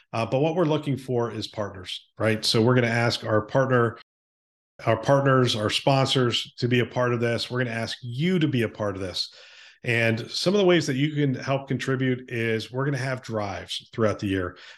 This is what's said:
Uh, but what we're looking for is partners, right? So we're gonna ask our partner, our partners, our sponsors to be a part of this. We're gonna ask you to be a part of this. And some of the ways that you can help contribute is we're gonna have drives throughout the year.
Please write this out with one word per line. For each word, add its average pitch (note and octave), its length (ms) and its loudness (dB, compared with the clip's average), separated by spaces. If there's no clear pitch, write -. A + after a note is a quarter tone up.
Uh, A2+ 140 -2
but C3 140 0
what E3 160 0
we're F#3 80 2
looking D3+ 320 0
for A#2+ 340 -2
is G#2+ 160 -8
partners, F#2+ 600 -10
right? G#2+ 260 0
So A2+ 180 4
we're B2 120 6
gonna B2 120 4
ask A#2 380 0
our G#2+ 180 2
partner, B2 560 2
our A2+ 120 2
partners, C3+ 580 4
our A2 160 -2
sponsors C3 880 0
to B2+ 80 0
be B2 140 2
a A2+ 60 0
part B2 260 0
of A#2 80 -2
this. A#2 280 -2
We're B2 140 -2
gonna A2+ 140 -4
ask A2+ 260 -6
you D3+ 380 0
to D#3 80 2
be A#2+ 140 0
a G#2+ 60 0
part G2+ 280 -4
of F#2+ 60 -8
this. - 300 -6
And A#2 480 0
some - 220 -2
of G#3 60 2
the G3 80 4
ways F3 220 4
that C3 80 -2
you D3+ 180 0
can C#3+ 200 0
help C3+ 340 -4
contribute B2+ 640 -2
is A2+ 420 -2
we're C3 120 -4
gonna C#3+ 140 -2
have B2+ 240 -4
drives G2 680 -8
throughout G#2 260 0
the G#2+ 80 -4
year. F#2 300 -2